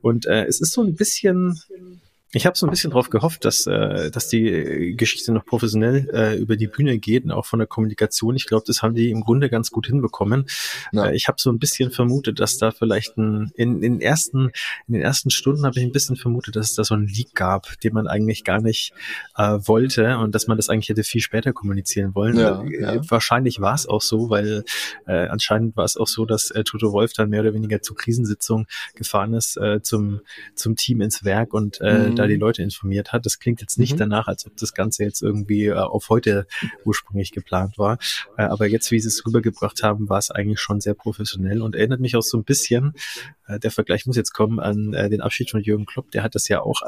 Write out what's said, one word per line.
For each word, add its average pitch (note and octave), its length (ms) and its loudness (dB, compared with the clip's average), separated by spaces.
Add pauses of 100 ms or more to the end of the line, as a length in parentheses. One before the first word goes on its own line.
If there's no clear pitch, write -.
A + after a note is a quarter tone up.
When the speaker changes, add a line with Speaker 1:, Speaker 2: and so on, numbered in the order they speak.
Speaker 1:
Und, A#2 240 2
äh, G#2+ 220 2
es - 160 -2
ist D#3+ 100 0
so A#3+ 100 2
ein F3+ 140 2
bisschen, F3+ 640 0 (720)
ich - 120 2
hab F3+ 100 4
so F#3 100 2
ein D3 40 2
bisschen E3+ 220 -2
drauf B2 180 2
gehofft, D#3+ 340 0
dass, - 220 0
äh, G2 440 0
dass - 180 -6
die F2 680 0
Geschichte A#2 360 0
noch A2 120 0
professionell, A#2 680 2
äh, A2 240 2
über A2 180 0
die A2 100 0
Bühne C#3 300 0
geht A#2 280 2
und - 60 -2
auch - 140 -2
von A#2 140 -2
der A2 100 0
Kommunikation. A2 680 0
Ich - 100 -4
glaub, A2 180 2
das - 160 -2
haben A2+ 140 2
die A#2 160 2
im A2 100 0
Grunde B2+ 300 4
ganz A2+ 200 -2
gut - 160 -4
hinbekommen. B2 600 0 (460)
Speaker 2:
Ja. - 160 2
Speaker 1:
Äh, - 60 2
ich - 140 0
hab - 120 -2
so B2+ 120 2
ein A#2 60 0
bisschen C3 320 0
vermutet, B2 500 0
dass G#2+ 160 0
da A2+ 140 2
vielleicht G#2+ 480 -2
ein, G#2+ 360 0
in, A#2 280 0
in A#2 180 2
ersten, C3+ 500 2 (360)
in A#2 80 -2
den E2+ 80 2
ersten C3 260 0
Stunden C#3+ 380 2
hab B2+ 100 0
ich B2 60 0
ein A#2+ 100 0
bisschen C3 240 0
vermutet, A#2 400 -2
dass G#2+ 140 -2
es - 40 -4
da A2+ 100 0
so A2 100 0
einen G#2 120 2
Leak G#2 280 -4
gab, F#2+ 460 0
den A2 120 0
man A2 140 0
eigentlich G#2+ 380 0
gar G2+ 180 2
nicht, A2+ 320 0 (420)
äh, G#2 280 2
wollte A#2+ 520 4
und A2 180 0
dass A2 120 0
man A2+ 100 2
das G#2+ 140 0
eigentlich G#2+ 180 0
hätte G#2+ 160 0
viel - 160 -2
später A2+ 320 -2
kommunizieren G2 600 -2
wollen. A2 240 2
Speaker 2:
Ja, G2+ 240 4
Speaker 1:
Äh, C3+ 180 -6
Speaker 2:
ja. - 200 -2 (100)
Speaker 1:
wahrscheinlich A#2+ 500 2
war's A2 260 0
auch G#2+ 140 0
so, A2+ 300 0
weil, G#2 340 0 (420)
äh, F2 220 0
anscheinend A2 480 0
war's - 220 0
auch A2 100 0
so, A2+ 160 -2
dass, A2 260 -2
äh, G#2+ 140 -2
Toto G#2+ 280 0
Wolff G#2 200 2
dann G#2+ 160 0
mehr G#2+ 140 0
oder A2 100 2
weniger G#2+ 300 -2
zur - 120 -10
Krisensitzung A2+ 720 -2 (280)
gefahren G#2+ 400 -2
ist, - 240 -4
äh, G#2 240 0
zum, G#2 400 -2 (320)
zum A2+ 220 -2
Team A#2+ 260 0
ins G#2 240 -4
Werk G#2 260 2
und, G#2+ 300 0
äh, A2 260 4
Speaker 2:
Mhm. A#2 140 2
Speaker 1:
Da G#2 60 4
die G#2 80 4
Speaker 2:
Mhm. G2+ 40 0
Speaker 1:
Leute G#2+ 220 2
informiert G2 500 -4
hat. A#2+ 140 -2
Das - 120 -2
klingt A#2 220 -2
jetzt - 180 -4
nicht B2 160 2
Speaker 2:
Mhm. D#3+ 40 -2
Speaker 1:
danach, G#2 300 0
als - 180 -6
ob - 100 -20
das - 160 -6
Ganze G#2 320 -2
jetzt - 180 -4
irgendwie, G#2 440 0
äh, G#2 80 2
auf - 340 -2
heute G#2+ 380 4 (380)
ursprünglich G2 480 -2
geplant F#2+ 440 -2
war. G#2 220 0 (400)
Äh, G#2+ 60 2
aber G#2+ 220 2
jetzt, A2 240 0
wie A2+ 100 4
sie A2 80 -2
es - 180 -4
rübergebracht A2+ 560 0
haben, G#2 260 0
war G2 100 2
es - 120 -2
eigentlich G#2 300 -2
schon G#2 200 -2
sehr G#2 140 -2
professionell G#2 640 -4
und A2 140 -4
erinnert B2 260 2
mich A#2+ 160 0
auch A2+ 60 4
so - 160 -2
ein G#2+ 60 -2
bisschen, C#3 500 2 (520)
äh, G2+ 120 -6
der A2 120 -2
Vergleich - 360 -2
muss B2 100 0
jetzt A2 160 0
kommen, A2 280 0
an, G#2+ 340 -2
äh, G2+ 160 0
den G#2 100 0
Abschied - 300 -4
von A2 100 0
Jürgen G#2+ 240 0
Klopp. - 280 -10
Der G#2 100 -2
hat A2+ 120 -4
das - 140 -2
ja G2 120 2
auch - 280 -2